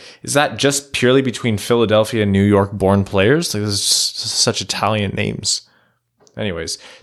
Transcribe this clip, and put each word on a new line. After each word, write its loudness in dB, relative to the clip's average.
Is -6
that 0
just -2
purely 4
between -2
Philadelphia 2
and 0
New 4
York 4
born 2
players? 0
Like, -4
this -4
is -4
s-, -2
such -2
Italian -2
names. -4
Anyways, -6